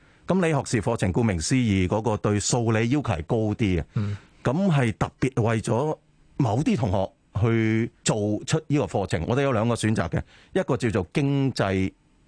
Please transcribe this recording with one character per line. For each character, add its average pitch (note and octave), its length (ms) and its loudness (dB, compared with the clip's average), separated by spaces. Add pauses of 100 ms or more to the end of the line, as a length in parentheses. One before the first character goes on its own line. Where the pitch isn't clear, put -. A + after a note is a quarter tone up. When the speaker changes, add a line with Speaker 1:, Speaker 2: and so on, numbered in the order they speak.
(260)
Speaker 1:
咁 F#3 140 2
理 E3 140 2
學 C3+ 100 0
士 A2+ 160 0
課 A#2 160 0
程 F#2+ 160 0
顧 B2 100 2
名 G2+ 160 0
思 D#2+ 180 -2
義， G2+ 300 2
嗰 G#2 140 0
個 G#2+ 160 -2
對 G#2 240 0
數 A#2 320 0
理 A2+ 160 2
要 C#3+ 140 0
求 A#2 100 -2
係 D#2+ 120 -4
高 B2 120 -2
啲 G#2+ 200 0
嘅。 F#2 360 0
Speaker 2:
嗯。 G2+ 240 -4 (260)
Speaker 1:
咁 E3 320 0
係 B2 240 2
特 - 120 -4 (100)
別 B2+ 220 0
為 A2 180 0
咗 C3+ 380 -2 (400)
某 A#2 240 0
啲 G#3+ 120 0
同 A#2 160 0
學 G2 200 0 (320)
去 A2+ 480 2 (120)
做 C3 140 0 (300)
出 D#3+ 200 0
呢 D3 120 0
個 A#2+ 80 0
課 F#2+ 220 -2
程。 E2 200 -2
我 A#2 80 2
哋 C#3+ 60 2
有 C#3 100 0
兩 A2+ 160 2
個 A#2+ 60 2
選 A2 200 0
擇 E2+ 140 0
嘅， - 140 -4 (320)
一 F#3 80 2
個 D3 120 -2
叫 A#2+ 140 -2
做 F#2+ 240 0
經 C#3 400 0
濟 F#2+ 400 0 (360)